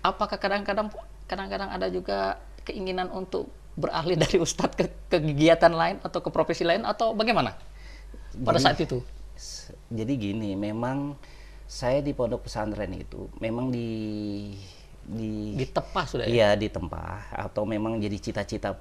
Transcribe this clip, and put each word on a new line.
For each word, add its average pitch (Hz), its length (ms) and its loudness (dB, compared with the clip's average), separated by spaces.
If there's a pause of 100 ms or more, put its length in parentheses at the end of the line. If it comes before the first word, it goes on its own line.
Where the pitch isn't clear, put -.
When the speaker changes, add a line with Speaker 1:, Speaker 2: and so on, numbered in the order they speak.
Speaker 1:
Apakah 196 360 2
kadang-kadang, 202 520 0 (360)
kadang-kadang 196 420 -4
ada 190 200 -2
juga 190 500 0 (240)
keinginan 185 480 -4
untuk 190 400 -4 (240)
beralih 160 420 0
dari 165 220 4
Ustadz - 380 2
ke, - 100 4 (220)
ke - 120 4
kegiatan 156 520 8
lain 170 280 2
atau - 200 -4
ke - 100 -2
profesi 165 320 2
lain 170 220 4
atau 220 280 2
bagaimana 208 420 2 (840)
pada 143 200 2
Speaker 2:
Jadi, 147 80 6
Speaker 1:
saat 147 160 6
itu? 135 220 0 (320)
Speaker 2:
s-, - 400 -12 (140)
jadi 110 240 -2
gini, 107 420 0
memang 123 640 -2 (460)
saya 131 360 0
di 143 140 0
pondok 117 320 -2
pesantren 104 480 -2
itu - 320 -8 (120)
memang 117 300 -2
di, 107 840 -4 (480)
di 107 540 -6
Speaker 1:
Ditepah 131 500 -2
sudah 123 180 -2
ya? 110 80 2
Speaker 2:
Iya, 113 180 8 (100)
ditempah 87 760 -6
atau 107 280 -2
memang 113 340 -2
jadi 104 180 -2
cita-cita 101 640 -4